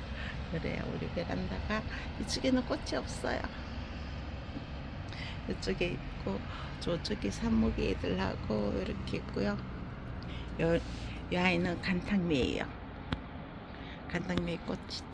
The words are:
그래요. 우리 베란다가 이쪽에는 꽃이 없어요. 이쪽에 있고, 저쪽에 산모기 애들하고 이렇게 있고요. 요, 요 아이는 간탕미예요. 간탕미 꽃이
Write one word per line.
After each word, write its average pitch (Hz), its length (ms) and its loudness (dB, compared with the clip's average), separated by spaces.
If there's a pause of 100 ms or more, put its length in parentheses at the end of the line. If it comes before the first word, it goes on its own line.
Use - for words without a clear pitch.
(520)
그래요. - 300 0 (120)
우리 170 160 -2
베란다가 185 720 0 (400)
이쪽에는 254 440 4
꽃이 - 300 0
없어요. - 440 0 (2000)
이쪽에 180 380 2
있고, 196 520 -2 (400)
저쪽에 185 500 0
산모기 220 600 4
애들하고 196 920 2
이렇게 - 360 -2
있고요. 202 400 0 (1040)
요, 165 140 6
요 - 640 -2
아이는 175 420 4
간탕미예요. 170 840 4 (1400)
간탕미 175 560 2
꽃이 190 140 -2 (340)